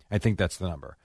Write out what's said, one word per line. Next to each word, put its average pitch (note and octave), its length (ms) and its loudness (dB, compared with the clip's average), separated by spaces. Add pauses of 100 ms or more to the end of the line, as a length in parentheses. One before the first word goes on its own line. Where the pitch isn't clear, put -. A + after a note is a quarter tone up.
(120)
I G#2+ 60 4
think G#2 200 2
that's F2+ 200 0
the F#2 100 -4
number. C#2+ 360 -10